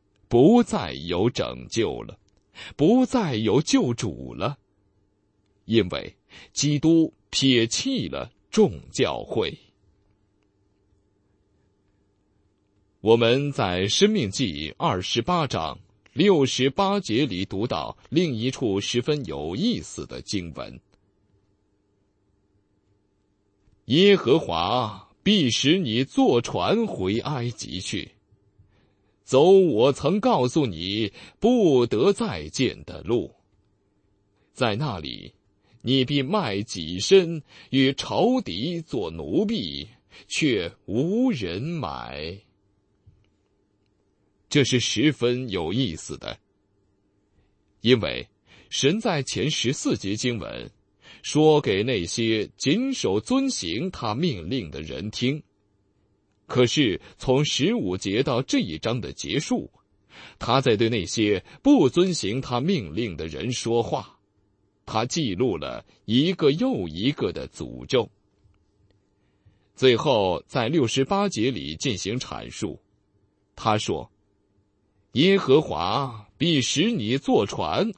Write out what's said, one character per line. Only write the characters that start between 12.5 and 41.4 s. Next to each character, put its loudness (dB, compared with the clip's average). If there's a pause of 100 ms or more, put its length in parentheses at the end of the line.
我 6
们 2
在 0
《申 4
命 0
记》 -4
二 0
十 -2
八 0
章 -6 (340)
六 4
十 0
八 0
节 0
里 -4
读 -6
到 -6 (140)
另 0
一 -4
处 -2
十 -2
分 -2
有 -6
意 -2
思 -12
的 -12
经 -8
文 -14 (3000)
：“耶 6
和 4
华 -4 (120)
必 4
使 2
你 0
坐 2
船 0
回 -2
埃 -6
及 -10
去， -8 (1120)
走 4
我 6
曾 0
告 2
诉 2
你 -4 (260)
不 4
得 2
再 -4
见 -2
的 -14
路。 -2 (1200)
在 0
那 -4
里， -14 (480)
你 2
必 0
卖 -2
己 -8
身 4 (260)
与 2
仇 0
敌 -6
做 -6
奴 -2
婢， -6 (400)
却 -2 (140)
无 0
人 -6